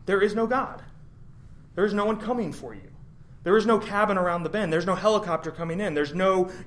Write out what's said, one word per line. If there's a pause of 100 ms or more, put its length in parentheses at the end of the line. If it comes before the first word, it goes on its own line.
there
is
no
God. (920)
There
is
no
one
coming
for
you. (540)
There
is
no
cabin
around
the
bend.
There's
no
helicopter
coming
in.
There's
no, (160)